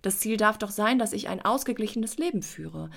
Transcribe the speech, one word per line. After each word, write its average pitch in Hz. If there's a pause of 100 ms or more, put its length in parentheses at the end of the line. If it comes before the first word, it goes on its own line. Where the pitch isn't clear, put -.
Das 190
Ziel 220
darf 214
doch 208
sein, 220
dass 233
ich 202
ein 185
ausgeglichenes 220
Leben 311
führe, 160